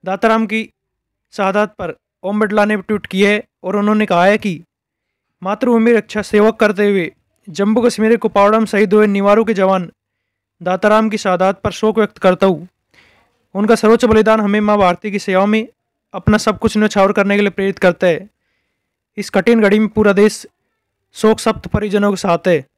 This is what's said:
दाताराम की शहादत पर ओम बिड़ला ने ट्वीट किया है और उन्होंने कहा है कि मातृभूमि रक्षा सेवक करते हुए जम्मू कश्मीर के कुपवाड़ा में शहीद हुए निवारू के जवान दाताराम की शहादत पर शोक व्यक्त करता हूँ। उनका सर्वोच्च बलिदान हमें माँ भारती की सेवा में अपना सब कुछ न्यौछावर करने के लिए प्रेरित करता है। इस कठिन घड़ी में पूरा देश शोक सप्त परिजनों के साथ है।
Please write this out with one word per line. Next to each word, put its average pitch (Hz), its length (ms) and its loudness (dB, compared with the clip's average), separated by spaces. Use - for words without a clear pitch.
दाताराम 220 400 0
की - 280 -8
शहादत 208 480 -2
पर 170 160 -10
ओम 202 160 -4
बिड़ला 208 260 0
ने 214 120 -2
ट्वीट 202 280 -6
किया 196 240 0
है 208 140 -2
और 185 120 -6
उन्होंने 214 300 0
कहा 180 200 2
है 202 120 4
कि 175 260 -8
मातृभूमि 226 480 0
रक्षा 214 300 -2
सेवक 214 380 0
करते 208 320 0
हुए 185 200 -4
जम्मू 208 320 -2
कश्मीर 220 280 0
के 233 80 2
कुपवाड़ा 214 420 2
में 220 60 0
शहीद 208 280 0
हुए 214 140 4
निवारू 202 360 2
के 220 100 -2
जवान 185 380 0
दाताराम 208 480 0
की 208 80 -4
शहादत 185 460 -2
पर 208 80 -4
शोक 214 260 -2
व्यक्त 208 200 -2
करता 185 300 2
हूँ। 175 200 -2
उनका 214 220 0
सर्वोच्च 220 300 2
बलिदान 220 360 2
हमें 208 200 -2
माँ 208 160 2
भारती 190 340 0
की 202 80 -6
सेवा 190 260 0
में 220 220 -2
अपना 208 240 0
सब 208 220 -2
कुछ 214 180 -2
न्यौछावर 208 340 2
करने 202 240 0
के 202 60 0
लिए 202 80 0
प्रेरित 196 300 -6
करता 180 280 0
है। 180 220 -2
इस 202 120 -10
कठिन 226 320 2
घड़ी 208 180 2
में 214 80 0
पूरा 208 260 0
देश 214 340 0
शोक 214 260 0
सप्त - 280 -4
परिजनों 202 440 0
के 185 60 -4
साथ 180 200 0
है। 156 180 0